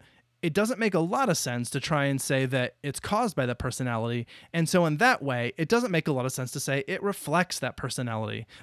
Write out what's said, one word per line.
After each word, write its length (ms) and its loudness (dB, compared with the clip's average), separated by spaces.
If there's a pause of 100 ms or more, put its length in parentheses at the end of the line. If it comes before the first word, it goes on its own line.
(420)
it 100 0
doesn't 260 2
make 160 2
a 60 4
lot 300 2
of 80 2
sense 320 -2
to 100 -2
try 240 0
and 160 2
say 240 0
that 380 0
it's 180 -6
caused 340 0
by 120 0
the 80 -2
personality. 720 -2 (260)
And 160 2
so 180 6
in 120 2
that 240 4
way, 340 -2
it 140 -2
doesn't 200 4
make 160 2
a 60 0
lot 140 0
of 60 -2
sense 180 -6
to 100 -6
say 260 -2
it 160 -4
reflects 580 0
that 180 -4
personality, 680 -4 (160)